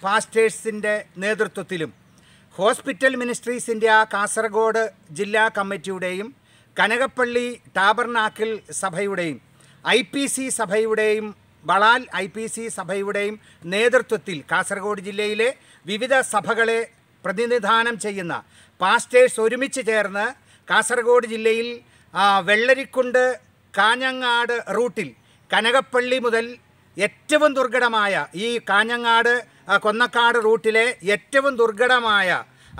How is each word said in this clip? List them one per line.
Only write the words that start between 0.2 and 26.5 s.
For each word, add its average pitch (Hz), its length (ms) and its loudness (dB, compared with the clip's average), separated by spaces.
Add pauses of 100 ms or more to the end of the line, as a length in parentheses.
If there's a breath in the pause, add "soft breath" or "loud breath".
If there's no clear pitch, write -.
നേതൃത്വത്തിലും 185 680 -4 (680 soft breath)
ഹോസ്പിറ്റൽ 254 540 0 (100)
മിനിസ്ട്രീസ് 240 500 -6
ഇന്ത്യ 220 180 2 (240)
കാസർഗോഡ് 220 680 0 (340)
ജില്ലാ 214 240 2 (140)
കമ്മിറ്റിയുടെയും 190 720 -6 (500 soft breath)
കനകപ്പള്ളി 240 680 0 (320)
ടാബർനാക്കിൾ 220 720 0 (320)
സഭയുടെയും 180 560 -4 (540 soft breath)
ഐ 233 80 4 (120)
പി 277 100 -2 (100)
സി 269 100 -6 (140)
സഭയുടെയും 214 720 0 (420)
ബളാൽ 220 340 4 (200)
ഐ - 100 -4
പി 220 100 -10 (120)
സി 226 100 -10 (100)
സഭയുടെയും 202 600 -4 (360 soft breath)
നേതൃത്വത്തിൽ 220 680 0 (120)
കാസർഗോഡ് 196 560 -4
ജില്ലയിലെ 208 400 -2 (440 soft breath)
വിവിധ 220 240 -2 (180)
സഭകളെ 226 480 0 (440)
പ്രതിനിധാനം 226 760 0
ചെയ്യുന്ന 190 320 -6 (460 soft breath)
പാസ്റ്റേഴ്സ് 233 640 4
ഒരുമിച്ച് 247 440 -2
ചേർന്ന് 208 360 0 (460 soft breath)
കാസർഗോഡ് 233 600 2
ജില്ലയിൽ, 226 360 0 (460 soft breath)
ആ, 180 100 2 (240)
വെള്ളരിക്കുണ്ട് 247 760 2 (540)
കാഞ്ഞങ്ങാട് 240 760 0 (240)
റൂട്ടിൽ 226 300 -4 (460 soft breath)
കനകപ്പള്ളി 247 720 0
മുതൽ 226 220 0 (580)